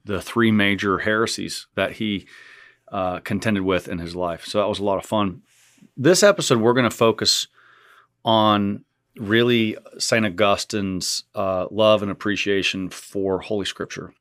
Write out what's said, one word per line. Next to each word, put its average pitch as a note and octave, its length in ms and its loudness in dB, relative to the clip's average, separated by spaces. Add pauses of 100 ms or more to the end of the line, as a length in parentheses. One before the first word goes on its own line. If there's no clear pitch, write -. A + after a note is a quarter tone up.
the G2 160 -6
three A2+ 300 2
major G2+ 480 2
heresies G#2+ 760 -4
that F#2+ 180 -2
he, G#2 340 -6 (680)
uh, F#2 280 -4
contended G2+ 420 -2
with F#2 260 0
in F#2 100 -8
his E2+ 160 -10
life. F2 300 -6
So - 140 -4
that G2+ 100 0
was F#2+ 100 -4
a G2 60 -4
lot G2 140 0
of - 80 -8
fun. G#2 360 -2 (540)
This D#3+ 260 4
episode, F3 380 4
we're A#2 140 4
gonna A#2+ 160 2
focus - 560 2 (800)
on G#2+ 600 2 (320)
really A2+ 640 2 (180)
Saint A2+ 300 0
Augustine's, G2 1000 -2 (100)
uh, F#2+ 360 -4
love G#2+ 320 4
and G2+ 80 -4
appreciation F#2+ 800 -2
for F#2+ 500 -4
Holy G2+ 240 -6
Scripture. - 560 -10